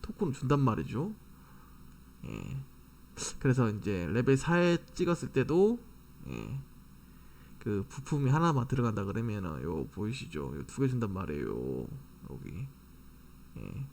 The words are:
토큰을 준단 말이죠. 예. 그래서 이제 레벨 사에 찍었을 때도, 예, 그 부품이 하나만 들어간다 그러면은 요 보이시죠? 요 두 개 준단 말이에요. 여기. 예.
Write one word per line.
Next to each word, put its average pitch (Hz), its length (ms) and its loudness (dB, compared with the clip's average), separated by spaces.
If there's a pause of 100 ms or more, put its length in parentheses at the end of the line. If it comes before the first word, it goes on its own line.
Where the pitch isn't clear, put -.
토큰을 185 300 -2
준단 139 280 2
말이죠. 127 540 0 (1120)
예. 55 300 -8 (800)
그래서 127 320 4
이제 95 360 0
레벨 127 300 6
사에 170 420 4 (160)
찍었을 175 380 0
때도, 180 460 4 (500)
예, 60 320 -6 (960)
그 101 300 -2
부품이 139 420 0
하나만 147 380 4
들어간다 113 360 0
그러면은 98 580 -2
요 78 260 -2
보이시죠? 95 680 -6
요 69 100 -8
두 - 160 -4
개 135 60 4
준단 117 240 0
말이에요. 64 760 -4 (440)
여기. - 360 -8 (920)
예. 52 340 -8